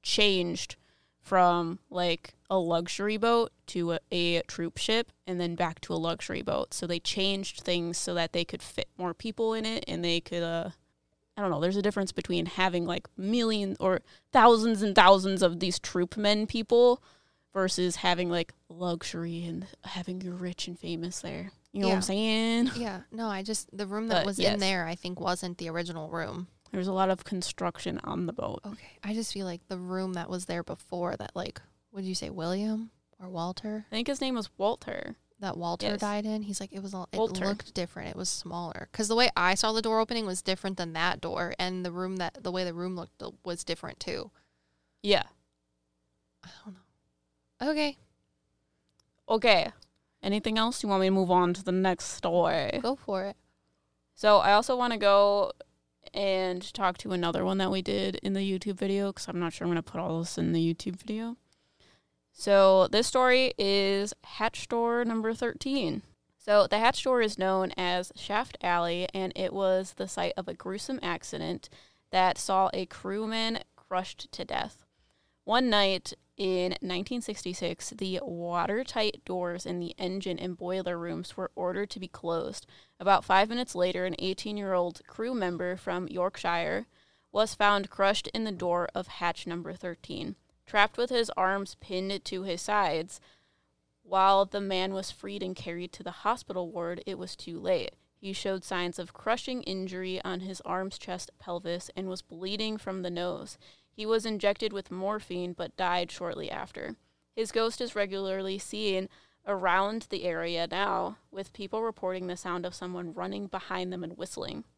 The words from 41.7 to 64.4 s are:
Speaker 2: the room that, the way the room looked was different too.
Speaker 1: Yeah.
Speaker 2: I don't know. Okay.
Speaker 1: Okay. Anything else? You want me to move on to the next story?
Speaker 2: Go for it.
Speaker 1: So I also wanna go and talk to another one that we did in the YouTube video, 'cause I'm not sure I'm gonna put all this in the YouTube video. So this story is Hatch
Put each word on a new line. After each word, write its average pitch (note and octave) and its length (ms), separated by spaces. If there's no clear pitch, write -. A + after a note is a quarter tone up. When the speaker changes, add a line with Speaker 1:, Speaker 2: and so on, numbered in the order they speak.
Speaker 2:
the F3 60
room F#3 260
that, F3+ 260
the F#3 80
way F#3 120
the F3 100
room F3+ 220
looked - 280
was F3 200
different - 360
too. - 320
Speaker 1:
Yeah. G3+ 220
Speaker 2:
I F3+ 60
don't G3+ 100
know. - 960
Okay. D4 260
Speaker 1:
Okay. A3 440
Anything G#3 360
else? A3+ 260
You G#3+ 60
want F#3+ 120
me F#3+ 60
to F#3+ 40
move F#3+ 200
on F3+ 220
to F#3 100
the F#3 80
next F#3 340
story? E3+ 760
Speaker 2:
Go A#3+ 140
for F#3+ 280
it. G3+ 140
Speaker 1:
So G#3 240
I G3 120
also A#3+ 240
wanna A#3+ 220
go G3+ 560
and F#3 600
talk F#3 240
to G3+ 160
another F3 320
one F#3+ 140
that F#3+ 120
we F#3+ 100
did G3 340
in G3 180
the G3 80
YouTube G3 340
video, G3 380
'cause - 160
I'm F3 100
not E3+ 140
sure - 120
I'm F3 60
gonna E3 120
put - 180
all E3 180
this E3+ 180
in E3 140
the E3 220
YouTube F3+ 240
video. A3+ 400
So F#3+ 560
this A3+ 200
story B3+ 500
is G3 560
Hatch - 440